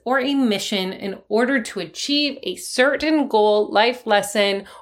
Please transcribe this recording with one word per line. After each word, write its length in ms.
or 140
a 160
mission 580
in 240
order 340
to 160
achieve 640
a 140
certain 720
goal, 420
life 380
lesson, 580